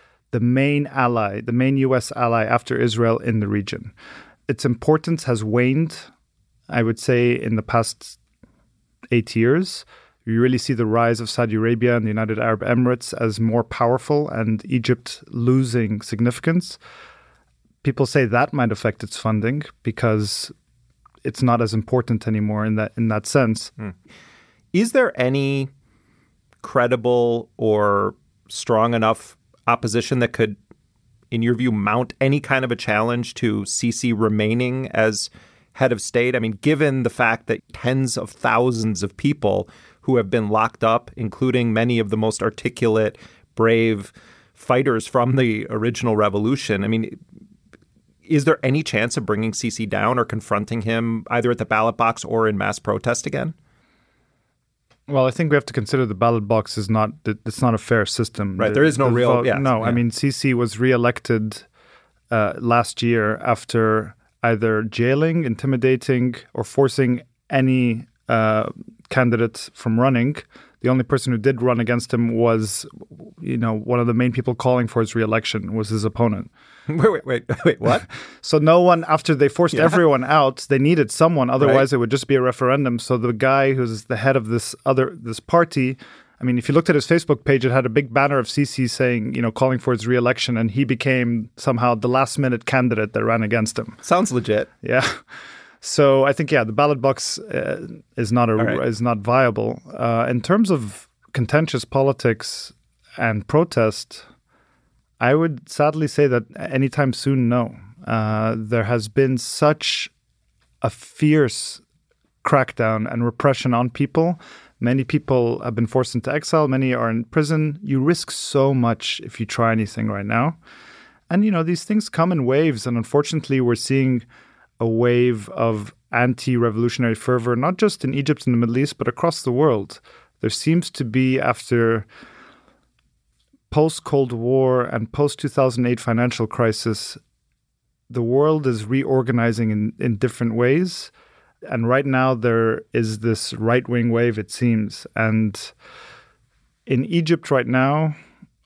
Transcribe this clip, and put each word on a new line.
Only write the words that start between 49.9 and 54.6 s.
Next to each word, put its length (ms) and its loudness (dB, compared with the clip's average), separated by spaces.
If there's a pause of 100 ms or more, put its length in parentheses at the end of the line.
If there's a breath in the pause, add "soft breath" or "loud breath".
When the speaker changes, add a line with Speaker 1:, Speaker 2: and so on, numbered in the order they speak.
Speaker 2:
or 60 0
confronting 580 -4
him 480 -4
either 200 0
at 80 -2
the 80 -6
ballot 300 0
box 280 -2
or 240 0
in 100 -2
mass 200 -2
protest 480 -4
again? 280 -6 (1500)